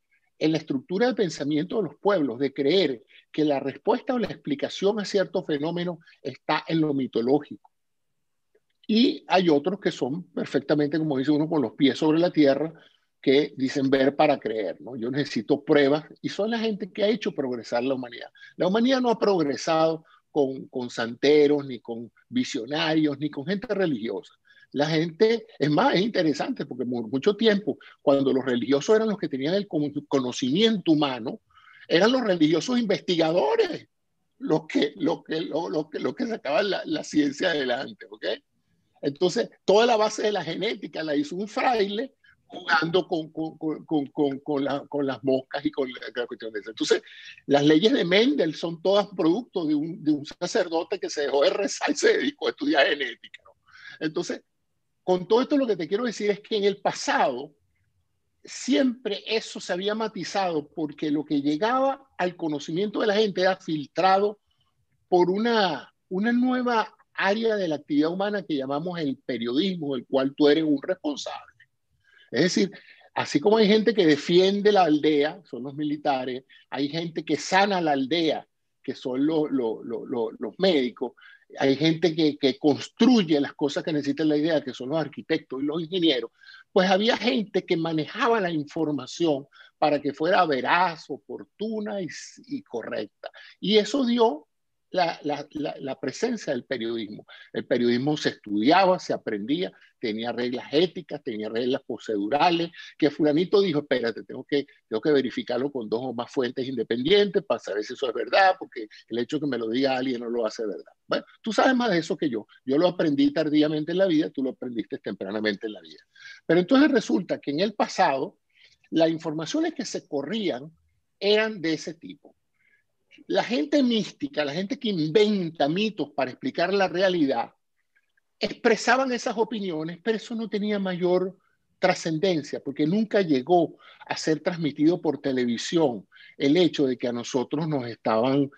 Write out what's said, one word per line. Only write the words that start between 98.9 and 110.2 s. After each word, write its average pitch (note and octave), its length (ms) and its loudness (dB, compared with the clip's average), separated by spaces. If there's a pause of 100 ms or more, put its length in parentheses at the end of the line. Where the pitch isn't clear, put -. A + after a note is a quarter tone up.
se - 140 -6
aprendía, A#2+ 580 -4 (280)
tenía A2+ 320 -4
reglas A#2+ 400 -6
éticas, D#3 520 -2
tenía G#2+ 260 -8
reglas B2 360 -2
procedurales, C#3+ 880 -2 (260)
que D3+ 120 4
fulanito E3 520 2
dijo, E3 180 0
"Espérate, A#2+ 440 -2
tengo B2+ 220 -14
que, C#3+ 200 0 (220)
tengo A2 140 -4
que D#3+ 100 2
verificarlo B2+ 600 -2
con A#2 180 -8
dos A2+ 140 -2
o B2+ 100 -6
más A#2 180 -8
fuentes B2 360 -4
independientes C#3 760 0
para A#2 160 -2
saber - 240 -6
si C3 120 -10
eso C3+ 120 -4
es A2+ 60 -4
verdad, F#3 440 2
porque A#2 300 -14 (220)
el A#2 80 -4
hecho A#2+ 200 -2
de C3 40 -6
que D3 60 -4
me B2+ 100 -2
lo A#2 120 -4
diga C3 280 0
alguien B2+ 240 -4